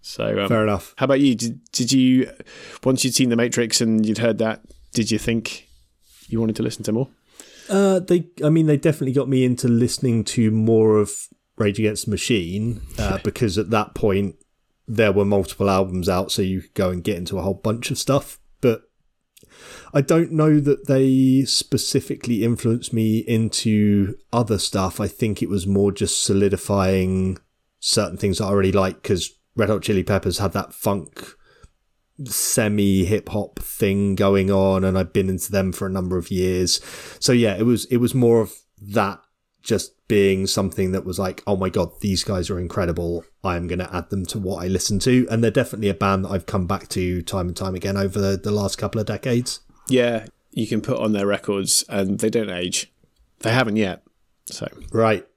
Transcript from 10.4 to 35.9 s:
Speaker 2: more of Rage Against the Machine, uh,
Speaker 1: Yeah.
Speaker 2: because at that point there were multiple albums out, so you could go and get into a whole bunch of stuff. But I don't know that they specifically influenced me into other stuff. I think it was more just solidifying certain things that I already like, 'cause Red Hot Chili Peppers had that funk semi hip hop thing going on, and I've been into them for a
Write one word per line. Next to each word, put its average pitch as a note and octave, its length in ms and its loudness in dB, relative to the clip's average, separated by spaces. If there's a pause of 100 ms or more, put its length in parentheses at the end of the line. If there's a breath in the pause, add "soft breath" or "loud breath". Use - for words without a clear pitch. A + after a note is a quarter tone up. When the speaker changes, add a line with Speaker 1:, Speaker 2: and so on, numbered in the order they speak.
Speaker 2:
more A2 480 4
of - 300 -2 (300)
Rage G#2 200 0
Against G#2+ 280 0
the A2 60 -2
Machine, G#2 680 -2 (160)
uh, A2 140 -2
Speaker 1:
Yeah. G2 120 -2
Speaker 2:
because G#2 360 0
at F2+ 100 -4
that G#2+ 240 0
point G2 420 0 (520)
there G#2+ 240 4
were G2+ 140 4
multiple G2+ 440 0
albums F#2 400 0
out, F#2 220 0
so A2 100 -2
you F#2+ 200 -2
could - 120 -20
go F#2+ 160 0
and F2+ 140 -4
get G2+ 140 -2
into F2+ 200 -6
a E2 60 -4
whole F#2+ 100 -2
bunch A#2 380 -4
of - 80 -6
stuff. - 400 -2 (220)
But A2+ 200 2 (1120 loud breath)
I C#3+ 80 2
don't E3 300 2
know D#3 280 4
that C#3+ 280 0
they C3 580 4
specifically - 1000 -2
influenced A#2 480 -2
me A2 280 2
into G#2+ 960 2 (180)
other A2+ 240 0
stuff. F#2 420 -4
I G#2+ 80 -2
think G#2+ 360 -2
it E2 60 -4
was F#2+ 180 -2
more G2 240 2
just - 320 -4
solidifying F#2+ 1120 0 (420)
certain F#2 380 -2
things G2 220 0
that G#2+ 60 -2
I - 40 -2
already G2 220 2
like, F#2+ 320 0
'cause F#2 260 -2 (260)
Red G#2+ 140 0
Hot G#2 120 0
Chili G2 220 0
Peppers F#2+ 340 0
had G2 160 -2
that - 200 -6
funk - 600 -6 (880 soft breath)
semi G2+ 800 2
hip G2+ 240 -2
hop - 300 -6
thing G2 560 0
going G2 360 2
on, F#2+ 320 4
and F#2+ 140 2
I've F2+ 160 -2
been F#2+ 160 2
into F#2+ 220 -4
them F#2+ 200 0
for G2 160 -6
a F#2+ 40 -6